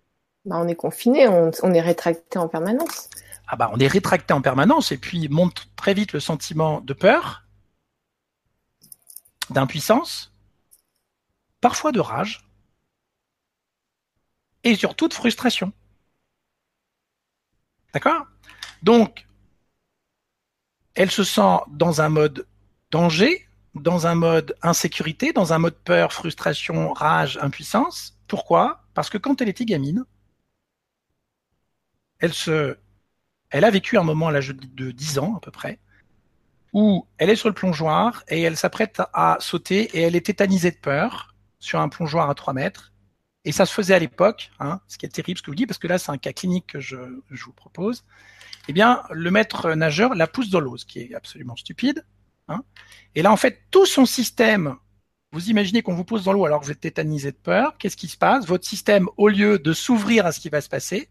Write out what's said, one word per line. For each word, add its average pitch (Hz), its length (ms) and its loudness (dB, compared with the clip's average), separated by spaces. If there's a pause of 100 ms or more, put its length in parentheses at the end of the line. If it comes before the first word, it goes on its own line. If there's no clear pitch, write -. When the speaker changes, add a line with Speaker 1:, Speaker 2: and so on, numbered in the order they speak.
(440)
Speaker 1:
Bah, 180 140 -6
on 170 100 -2
est 170 80 -4
confiné, 247 500 4
on, 170 240 4 (120)
on 185 120 4
est 170 60 6
rétracté 170 580 -2
en 170 100 -2
permanence. 208 600 -4 (380)
Speaker 2:
Ah - 100 -6
bah, 120 160 0
on - 60 -4
est 135 100 6
rétracté 180 440 0
en 143 100 2
permanence 151 500 2
et 139 60 -6
puis 165 300 -6
monte 170 460 0
très - 200 0
vite 202 180 -2
le 151 80 -4
sentiment 156 600 -4
de - 120 -10
peur, - 540 2 (2000)
d'impuissance, 156 840 -2 (1300)
parfois 294 320 0
de 247 80 0
rage 180 460 -6 (2250)
et 240 120 4
surtout 208 340 -2
de - 60 -6
frustration. 220 580 -2 (2250)
D'accord ? 285 340 0 (560)
Donc, 220 440 4 (1700)
elle 185 160 2
se - 120 0
sent 190 360 4 (100)
dans 156 320 0
un 151 80 2
mode 151 380 0 (440)
danger, 175 580 2 (260)
dans 165 340 0
un 170 80 2
mode 165 440 2
insécurité, 170 720 -2
dans 180 200 2
un 160 60 2
mode 165 180 0
peur, 170 360 2
frustration, 160 800 -4
rage, 156 480 0
impuissance. 196 840 -4
Pourquoi ? 185 640 0
Parce - 160 -4
que - 80 -8
quand 269 240 -2
elle 233 80 0
était 196 160 -6
gamine, 180 400 -2 (2250)
elle 170 160 -2
se, 156 420 -4 (720)
elle 143 140 2
a 233 60 8
vécu 196 260 0
un 196 60 4
moment 160 260 0
à 156 40 -2
l'âge 139 160 -2
de 131 420 -12
dix 139 300 -6
ans 190 160 -2
à - 40 -10
peu - 120 -20
près, - 260 -12 (960)
où 208 340 4 (120)
elle 170 120 2
est 220 60 6
sur 220 120 -2
le 202 60 -2
plongeoir 165 720 0
et 165 140 -2
elle 165 140 0
s'apprête - 440 -2 (140)
à 165 240 2
sauter 190 580 -4
et 165 40 0
elle 170 160 2
est 170 100 -2
tétanisée 190 460 2
de - 40 -12
peur 151 580 -4 (260)
sur - 200 -4
un 151 80 -2
plongeoir 156 400 -2
à 143 60 -2
trois - 180 -8
mètres. 139 400 -8 (520)
Et 151 80 -4
ça 196 120 4
se - 80 -4
faisait 190 220 2
à 180 40 6
l'époque, 170 600 0
hein, 151 280 -8
ce - 120 -20
qui - 80 -14
est - 20 -10
terrible 180 300 -8
ce - 40 -16
que - 40 -16
je 151 60 -12
vous 143 40 -10
dis, 240 100 -2
parce 202 120 -10
que - 80 -10
là 170 100 0
c'est - 140 -4
un - 80 -6
cas - 160 -8
clinique 180 320 -4
que - 140 -12
je, 127 500 -14
je 131 140 -16
vous 127 100 -20
propose. - 500 -8 (640)
Eh 143 60 -6
bien, 226 360 4
le 170 200 -4
maître 196 420 0
nageur 160 420 0
la 165 120 2
pousse 226 240 -4
dans 185 100 2
l'eau, 127 160 -6
ce - 80 -16
qui - 160 -14
est 120 140 -14
absolument - 420 -14
stupide, - 480 -4 (440)
hein. 202 140 -8 (520)
Et 151 80 -2
là, 196 100 6
en 208 40 6
fait, - 340 0
tout 381 160 8
son 285 180 4
système, 214 720 0 (560)
vous 175 160 -8
imaginez 208 340 2
qu'on 180 120 -4
vous 175 100 -4
pose 208 200 -6
dans 190 80 2
l'eau 196 120 2
alors 151 160 0
que 147 60 -14
vous 143 40 -10
êtes 147 100 -10
tétanisé 151 520 -6
de - 40 -16
peur, 226 420 0
qu'est-ce - 180 -6
qui - 120 -14
se - 80 -14
passe ? 202 300 2
Votre 180 220 -2
système, 202 480 2
au 202 120 6
lieu 208 300 4
de 156 140 0
s'ouvrir 214 540 2
à 160 60 -2
ce - 60 -8
qui 160 120 -12
va 147 100 0
se - 80 -12
passer, 185 420 -6